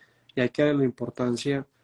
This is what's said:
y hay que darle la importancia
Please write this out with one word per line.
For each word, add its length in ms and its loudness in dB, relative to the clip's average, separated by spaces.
y 60 0
hay 100 2
que 120 0
darle 180 4
la 40 2
importancia 840 -4